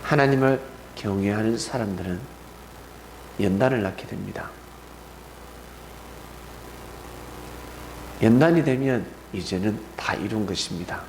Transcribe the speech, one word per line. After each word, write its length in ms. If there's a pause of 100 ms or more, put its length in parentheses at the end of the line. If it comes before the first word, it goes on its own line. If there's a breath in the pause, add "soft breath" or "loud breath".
하나님을 580 (340)
경외하는 600
사람들은 600 (1200)
연단을 420
낳게 260
됩니다. 420 (3750)
연단이 420
되면 420 (280)
이제는 480 (140)
다 180
이룬 320
것입니다. 640